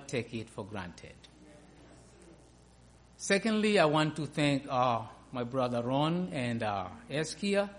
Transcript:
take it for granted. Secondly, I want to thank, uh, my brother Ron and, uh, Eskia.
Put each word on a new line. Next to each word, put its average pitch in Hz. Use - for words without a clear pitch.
take 123
it 110
for 107
granted. 90
Secondly, 208
I 160
want 151
to 156
thank, 143
uh, 123
my 123
brother 123
Ron 156
and, 120
uh, 101
Eskia. 196